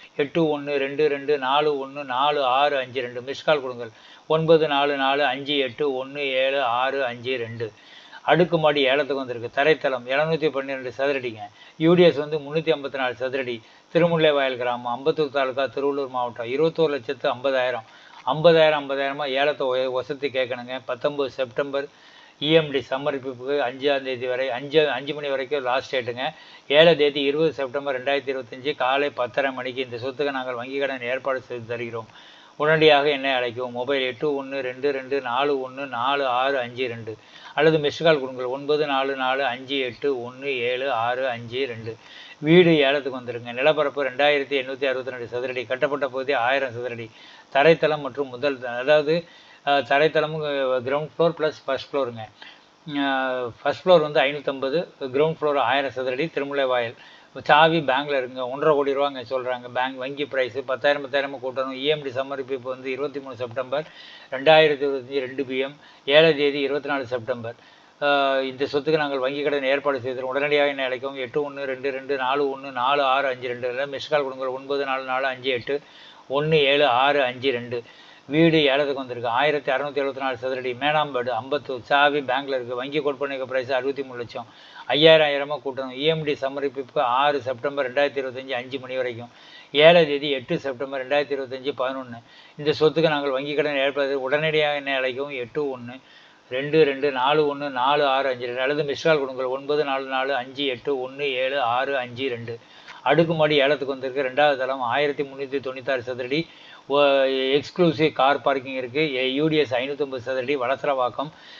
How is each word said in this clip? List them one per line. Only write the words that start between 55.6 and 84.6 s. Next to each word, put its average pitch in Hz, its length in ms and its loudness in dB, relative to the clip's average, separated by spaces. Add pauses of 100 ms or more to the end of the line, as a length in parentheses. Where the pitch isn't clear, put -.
சதுரடி, 131 340 -2
திருமுல்லை 139 360 -2
வாயில். 123 280 0 (500)
சாவி 160 340 6
பேங்க்ல 143 420 0
இருக்குங்க. 127 300 -6
ஒன்றரை 143 240 2
கோடி 139 220 2
ரூபாங்க 139 340 -2
சொல்றாங்க. 127 420 -4
பேங்க் 131 240 -4
வங்கி 139 280 -8
பிரைஸ் 131 420 -4
பத்தாயிரம், 135 460 -2
பத்தாயிரமா 139 320 -2
கூட்டணும். 131 280 -4
இ 131 100 -10
எம் 151 200 0
டி 135 80 -8
சமர்ப்பிப்பு 135 600 -6
வந்து 131 200 -8
இருபத்தி 139 300 -6
மூணு 135 160 -12
செப்டம்பர் 127 500 -6 (440)
ரெண்டாயிரத்தி 147 540 6
இருபத்தஞ்சு 139 340 -2
ரெண்டு 131 260 -4
பி 127 140 -4
எம். 139 180 -4 (300)
ஏல 156 300 8
தேதி 143 240 0
இருபத்தி 139 280 -2
நாலு 139 180 -2
செப்டம்பர். 117 480 -6 (480)
அ, 139 400 2
இந்த 131 300 -4
சொத்துக்கு 147 240 2
நாங்கள் 143 220 -2
வங்கி 139 240 -2
கடன் 143 220 0
ஏற்பாடு 139 340 0
செய்திருக்கோம். 123 220 -6
உடனடியாக 143 480 2
என்னை 135 160 -2
அழைக்கவும். 131 320 -4
எட்டு 139 340 -4
ஒண்ணு 139 140 -10
ரெண்டு 135 260 -4
ரெண்டு 131 260 -4
நாலு 135 420 0
ஒண்ணு 139 140 -12
நாலு 131 300 2
ஆறு 135 260 2
அஞ்சு 127 200 -4
ரெண்டு 123 240 -4
மிஸ்டு 135 380 -6
கால் 147 120 4
கொடுங்கள். 131 260 -6
ஒன்பது 135 360 -4
நாலு 135 200 -2
நாலு 131 220 -2
அஞ்சு 131 240 -4
எட்டு 131 300 -2 (500)
ஒண்ணு 151 220 0
ஏழு 143 340 6
ஆறு 139 360 4
அஞ்சு 127 280 -2
ரெண்டு. 120 320 -4 (480)
வீடு 160 340 6
ஏலத்துக்கு 139 300 2
வந்திருக்கு. 123 340 -6
ஆயிரத்தி 143 440 0
அறுநூத்தி 139 320 -2
எழுபத்தி 135 140 -4
நாலு 135 240 -4
சதுரடி, 127 380 -4
மேனாம்பேடு, 143 520 0 (100)
அம்பத்தூர். 135 400 -6
சாவி 143 380 2
பேங்க்ல 135 280 -2
இருக்கு. 127 260 -4
வங்கி 139 260 -4
கோட் 135 200 -2
பண்ணிருக்க 139 220 -6
பிரைஸ் 127 300 -4
அறுபத்தி 135 300 -2
மூணு 127 160 -12
லட்சம். 120 280 -10 (400)